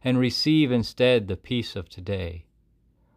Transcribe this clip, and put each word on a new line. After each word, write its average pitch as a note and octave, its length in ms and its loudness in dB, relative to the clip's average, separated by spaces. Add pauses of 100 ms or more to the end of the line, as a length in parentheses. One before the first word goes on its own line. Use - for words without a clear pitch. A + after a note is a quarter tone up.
and B2+ 140 2
receive C#3 520 2
instead B2 580 2
the F#2+ 80 -4
peace - 380 -6
of F#2 140 -10
today. F2+ 560 -8 (720)